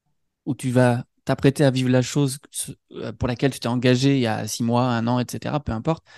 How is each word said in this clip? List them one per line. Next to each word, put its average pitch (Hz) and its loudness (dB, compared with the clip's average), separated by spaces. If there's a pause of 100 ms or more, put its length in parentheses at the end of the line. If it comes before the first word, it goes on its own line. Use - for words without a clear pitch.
(460)
où 143 -2
tu 131 -6
vas 123 4 (200)
t'apprêter 139 2
à 135 6
vivre 127 0
la 127 4
chose, 139 -2 (140)
ce, - -10 (220)
euh, 117 -10
pour - -4
laquelle 127 0
tu - -10
t'es - -6
engagé 127 2
il 131 0
y 117 0
a 110 -4
six - -6
mois, 120 2
un 117 -2
an, 123 0
et 123 -2
cetera, 120 -6
peu - -8
importe, 139 -4 (140)